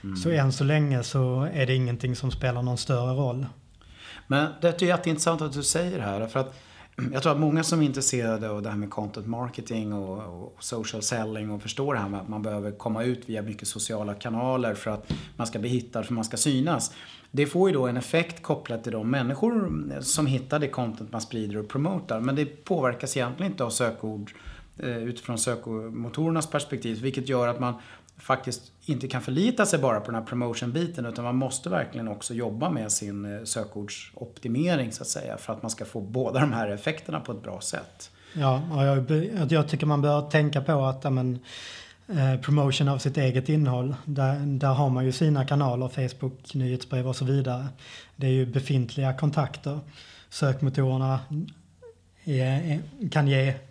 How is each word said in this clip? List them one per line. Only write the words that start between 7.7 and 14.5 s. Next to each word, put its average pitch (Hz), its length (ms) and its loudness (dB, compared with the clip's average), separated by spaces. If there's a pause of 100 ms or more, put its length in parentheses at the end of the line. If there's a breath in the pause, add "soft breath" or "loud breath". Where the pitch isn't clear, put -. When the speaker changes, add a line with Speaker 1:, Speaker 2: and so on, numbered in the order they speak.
Speaker 1:
är 147 40 6
intresserade 117 640 0
av 104 120 -4
det 110 80 -4
här 104 60 -4
med 104 140 -4
content 104 360 -6
marketing 117 680 -4
och, 95 540 -8
och - 180 -16
social 110 380 -6
selling 110 480 -2
och 104 120 -6
förstår 139 320 -2
det 110 60 0
här 101 80 -2
med 101 120 -4
att 95 80 -10
man 107 140 -4
behöver 104 300 -4
komma 110 300 -4
ut 123 260 -2
via 107 140 -4
mycket 104 260 -6
sociala 104 460 -4
kanaler 120 600 0